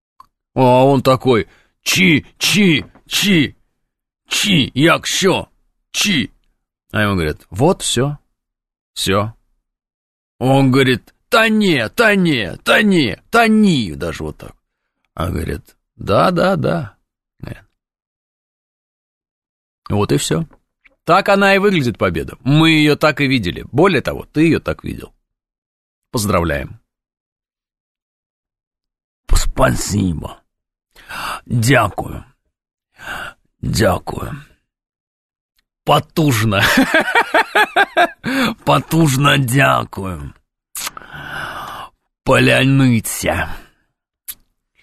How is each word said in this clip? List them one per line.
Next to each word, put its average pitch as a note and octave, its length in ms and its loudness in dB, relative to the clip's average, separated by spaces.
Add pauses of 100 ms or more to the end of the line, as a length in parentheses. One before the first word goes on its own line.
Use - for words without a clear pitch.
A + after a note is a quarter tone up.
(540)
А B2+ 300 4
он C#3 180 4
такой: B2+ 460 2 (340)
"Чи, F3 420 0 (140)
чи, E3+ 460 0 (240)
чи, F3 460 0 (760)
чи, E3+ 460 0
як D3+ 320 0
що? - 420 -2 (420)
Чи?" D#3+ 400 -2 (640)
А G#2+ 100 0
ему G2+ 120 0
говорят: D#2 360 -4
"Вот, C#3 320 0
все, C#3+ 360 -2 (760)
все". G2+ 380 -2 (1080)
Он C3+ 320 2
говорит: B2+ 440 0 (140)
"Та A3+ 200 2
не, F3+ 400 0
та G#3 260 2
не, C#3+ 440 0
та A#3 240 0
не, E3+ 380 2 (100)
та A#3 180 4
не", E3 480 2
даже E2 260 -8
вот D2+ 140 -8
так. - 180 -20 (600)
А E2 160 -4
говорит: D#2+ 460 -8 (200)
"Да, A#2+ 340 0
да, F3+ 260 0
да". D3 380 -4 (480)
Э. - 140 -14 (2250)
Вот G#2 240 -2
и C#3 40 0
все. D#3 300 -4 (640)
Так F#3+ 180 2
она G3 280 4
и - 20 4
выглядит, E3+ 400 0
победа. E2 460 -4
Мы D#3 260 4
ее D3+ 240 4
так D3+ 260 0
и C#3+ 60 0
видели. A#2 460 -2
Более D#3 280 2
того, - 320 -8
ты D3+ 100 0
ее D3+ 180 2
так - 240 -8
видел. - 280 -12 (1000)
Поздравляем. E2+ 640 -2 (2500)
Спасибо. - 1120 -2 (1040)
Дякую. A2 800 -2 (1400)
Дякую. - 760 -2 (1500)
Потужно. A#2 800 0
<laughs> - 2000 0
Потужно C#3+ 720 2
дякую. A#2 960 -2 (1900)
Поляныця. B2+ 1300 0 (1300)